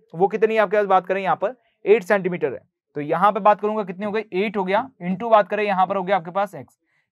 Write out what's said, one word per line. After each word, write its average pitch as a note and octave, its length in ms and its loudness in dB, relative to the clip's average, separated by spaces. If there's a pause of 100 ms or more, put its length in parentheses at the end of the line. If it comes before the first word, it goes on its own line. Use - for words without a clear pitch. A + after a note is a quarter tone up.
(140)
वो F#3 140 2
कितनी A3 260 0
है A3 60 2
आपके G3+ 160 2
पास G#3 100 2
बात F#3 200 2
करें F#3+ 160 -2
यहाँ E3+ 140 0
पर A3 200 -6 (280)
एट G3+ 200 4
सेंटीमीटर F3 480 0
है, - 160 -14 (280)
तो D3 40 -8
यहाँ E3 320 2
पे G#3 80 -4
बात G3+ 200 4
करूंगा G#3+ 240 -2
कितनी F#3 220 -8
हो G3+ 60 -6
गई, A3 100 -4 (120)
एट G3+ 220 -2
हो F#3+ 80 0
गया, G#3 240 0 (140)
into F#3 280 -4
बात G#3 180 6
करें G#3 160 -2
यहाँ F#3 220 0
पर G3 100 -4
हो F#3+ 60 -4
गया F#3+ 140 -2
आपके F3 140 -6
पास G3 240 -6
एक्स। C3+ 240 -18 (320)